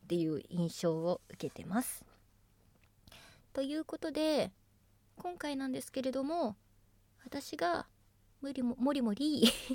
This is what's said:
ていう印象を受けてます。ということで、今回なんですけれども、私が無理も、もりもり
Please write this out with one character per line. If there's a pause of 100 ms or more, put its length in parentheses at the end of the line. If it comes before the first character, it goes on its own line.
て
い
う
印
象
を (100)
受
け
て
ま
す。 (1500)
と
い
う
こ
と
で、 (640)
今
回
な
ん
で
す
け
れ
ど
も、 (680)
私
が (540)
無
理
も、
も
り
も
り (220)